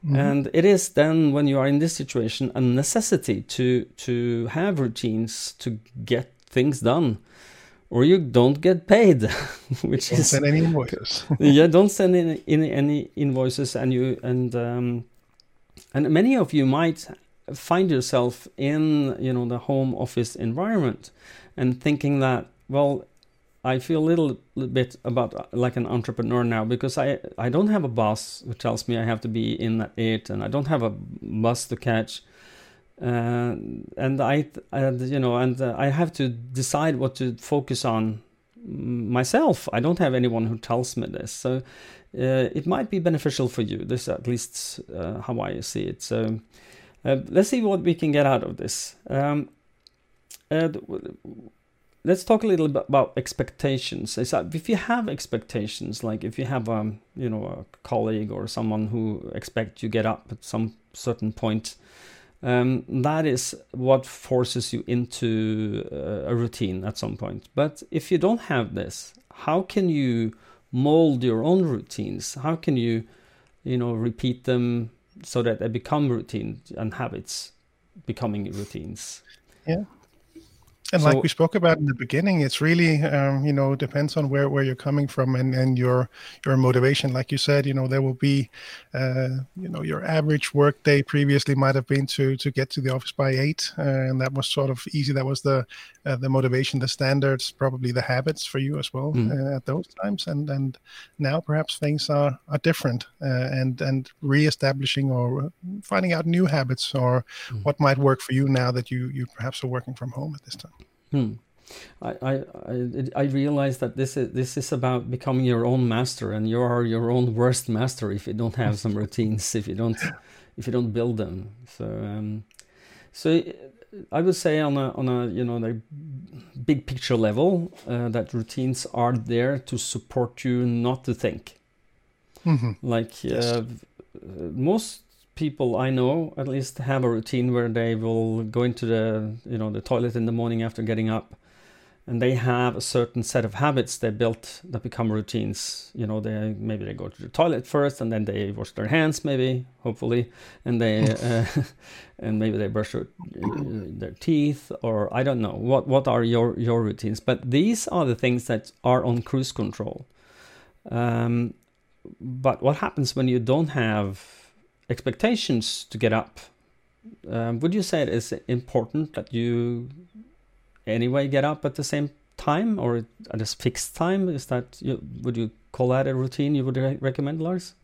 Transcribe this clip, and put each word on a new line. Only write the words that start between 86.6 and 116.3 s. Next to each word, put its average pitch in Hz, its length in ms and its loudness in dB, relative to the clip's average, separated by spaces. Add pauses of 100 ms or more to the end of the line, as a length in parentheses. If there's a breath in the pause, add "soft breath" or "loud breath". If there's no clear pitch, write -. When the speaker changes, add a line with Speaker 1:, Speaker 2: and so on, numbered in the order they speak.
Speaker 1:
Like 127 180 -4
you 143 80 -2
said, 143 280 2
you 139 80 -2
know, 131 140 0
there 135 140 0
will 131 120 0
be, 139 360 2 (440 loud breath)
uh, 131 340 -2 (300)
you 185 100 -8
know, 156 160 -6
your 151 220 -4
average 151 480 0
work 143 300 4
day 143 200 6
previously 143 520 2
might 135 200 4
have 131 120 0
been 139 200 0
to, 135 300 0
to 139 140 -4
get 135 180 -2
to - 100 -6
the 131 160 -2
office - 160 -6
by 135 200 0
eight, 135 460 0
uh, 160 40 -4
and 131 400 0
that 131 100 -2
was 135 160 -4
sort 139 220 0
of 127 120 -4 (120)
easy. 147 180 0
That 135 140 0
was 135 160 -4
the, 135 260 2 (380 loud breath)
uh, 139 100 -2
the 127 140 -4
motivation, 131 500 2
the 127 80 -2
standards, 135 640 0
probably 127 400 -2
the 123 100 0
habits 131 440 -2
for - 140 -4
you 143 200 -2
as - 140 -8
well, 139 180 -4
Speaker 2:
Mm. 120 180 2
Speaker 1:
uh, 139 280 -2
at 131 80 -8
those 143 220 -4 (140)
times. 202 260 -4
And, 151 220 -2
and 135 280 -2 (420 loud breath)
now 147 220 0
perhaps 151 380 -2
things 151 300 -2
are, 143 380 2
are 143 120 -2
different, 127 480 0 (140)
uh, 127 300 0
and, 131 300 0
and 135 280 -2 (120)
reestablishing 139 920 2
or 127 400 0 (320)
finding 185 300 0
out 156 120 0
new 170 200 4
habits 135 500 0
or 127 300 2 (240 loud breath)
Speaker 2:
Mm. 107 160 -6
Speaker 1:
what 147 120 0
might 135 200 4
work 135 240 4
for - 100 -8
you 135 160 2
now 127 240 2
that 123 180 -4
you, 127 200 -4
you 131 160 -6 (100)
perhaps 127 300 -6
are - 20 -4
working 127 260 -6
from 120 180 -10
home 143 220 -8
at 143 120 -18
this - 100 -16
time. - 160 -20 (380)
Speaker 2:
Hmm. 120 240 0 (680 loud breath)
I, 117 200 -8
I, 131 120 0 (340)
I, 123 360 -4 (120)
I 139 80 0
realize 139 540 0
that 120 180 -4
this 131 220 -2
is, 123 160 -2
this 127 240 -4
is 139 160 -4
about 127 360 -2
becoming 127 360 0
your 120 200 4
own 127 220 2
master, 113 460 -2